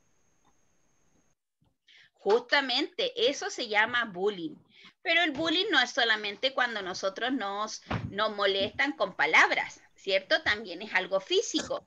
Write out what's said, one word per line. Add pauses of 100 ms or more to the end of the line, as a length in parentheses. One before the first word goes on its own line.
(2250)
Justamente, (160)
eso
se
llama
bullying. (480)
Pero
el
bullying
no
es
solamente
cuando
nosotros
nos, (280)
nos
molestan
con
palabras, (160)
¿cierto?
También
es
algo
físico.